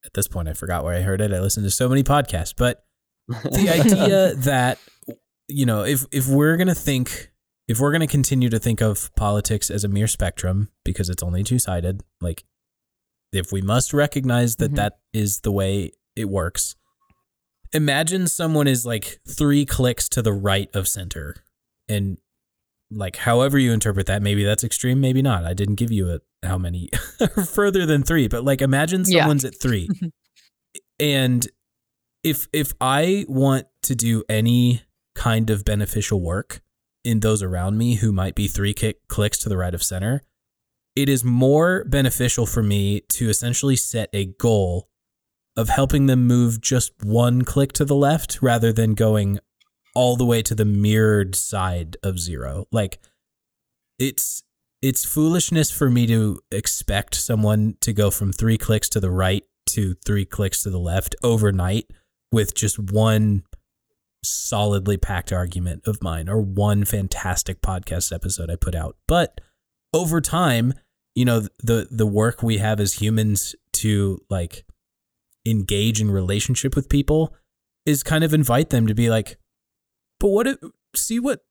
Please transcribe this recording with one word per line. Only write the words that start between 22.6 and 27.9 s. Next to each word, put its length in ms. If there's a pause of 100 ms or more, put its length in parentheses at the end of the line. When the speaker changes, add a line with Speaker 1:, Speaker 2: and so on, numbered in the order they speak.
Speaker 1:
like, 260
however 400
you 160
interpret 320
that, 160
maybe 220
that's 200
extreme, 380
maybe 220
not. 200
I 120
didn't 200
give 160
you 200
a, 80 (280)
how 120
many 300 (300)
<laughs> 300
further 360
than 180